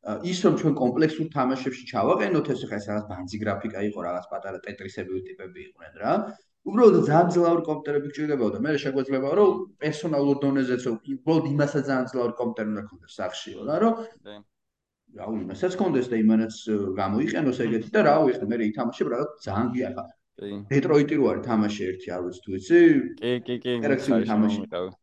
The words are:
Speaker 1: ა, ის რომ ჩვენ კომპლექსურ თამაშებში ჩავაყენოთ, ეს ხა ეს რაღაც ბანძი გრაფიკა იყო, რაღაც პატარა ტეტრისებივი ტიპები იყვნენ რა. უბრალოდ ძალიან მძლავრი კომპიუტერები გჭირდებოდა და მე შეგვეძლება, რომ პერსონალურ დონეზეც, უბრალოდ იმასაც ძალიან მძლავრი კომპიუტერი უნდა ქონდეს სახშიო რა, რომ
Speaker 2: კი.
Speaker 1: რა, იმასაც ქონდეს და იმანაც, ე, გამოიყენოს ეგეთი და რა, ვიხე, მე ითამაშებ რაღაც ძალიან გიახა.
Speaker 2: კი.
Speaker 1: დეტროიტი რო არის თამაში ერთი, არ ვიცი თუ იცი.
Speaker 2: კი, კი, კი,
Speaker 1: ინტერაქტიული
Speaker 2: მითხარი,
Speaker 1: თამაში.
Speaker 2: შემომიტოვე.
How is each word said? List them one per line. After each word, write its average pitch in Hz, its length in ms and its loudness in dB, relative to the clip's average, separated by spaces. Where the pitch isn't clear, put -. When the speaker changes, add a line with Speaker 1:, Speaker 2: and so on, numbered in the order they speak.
Speaker 1:
ა, 107 160 -8
ის 180 200 -4
რომ 175 160 6
ჩვენ 147 180 2
კომპლექსურ 151 540 0
თამაშებში 131 560 -2
ჩავაყენოთ, 165 640 0
ეს 117 140 -4
ხა 104 140 -8
ეს 107 100 -8
რაღაც 104 180 -4
ბანძი 92 340 -10
გრაფიკა 101 420 -4
იყო, 101 200 -4
რაღაც 87 260 -6
პატარა 98 320 -10
ტეტრისებივი 95 640 -10
ტიპები 92 380 -16
იყვნენ 80 340 -20
რა. 110 200 -2
უბრალოდ 202 320 8
ძალიან 156 280 4
მძლავრი 170 360 2
კომპიუტერები 147 460 -4
გჭირდებოდა 139 420 -2
და 107 100 -6
მე 151 160 0
შეგვეძლება, 135 540 -2
რომ 196 200 6
პერსონალურ 143 640 0
დონეზეც, 131 460 0
უბრალოდ 135 600 -2
იმასაც 143 360 0
ძალიან 131 220 -2
მძლავრი 120 300 -4
კომპიუტერი 113 360 -4
უნდა 104 120 -6
ქონდეს - 300 -20
სახშიო - 480 -10
რა, 139 160 -4
რომ 226 180 4
Speaker 2:
კი. 104 180 -20
Speaker 1:
რა, 92 160 -12
იმასაც 104 440 -4
ქონდეს 135 340 0
და 117 100 0
იმანაც, 110 440 4
ე, 110 120 -2
გამოიყენოს 120 680 0
ეგეთი 110 320 -2
და 214 120 4
რა, 147 160 6
ვიხე, 127 280 2
მე 117 140 -2
ითამაშებ 120 480 -2
რაღაც 131 300 -2
ძალიან 107 300 -2
გიახა. 104 360 -4
Speaker 2:
კი. 101 200 -12
Speaker 1:
დეტროიტი 143 500 4
რო 139 120 2
არის 90 180 0
თამაში 107 380 0
ერთი, 92 260 -6
არ 90 140 -4
ვიცი 87 180 -8
თუ - 120 -14
იცი. 170 280 4
Speaker 2:
კი, 120 280 -4
კი, 123 180 -6
კი, 123 160 -4
Speaker 1:
ინტერაქტიული 117 420 0
Speaker 2:
მითხარი, 110 160 2
Speaker 1:
თამაში. 107 240 2
Speaker 2:
შემომიტოვე. 92 360 -6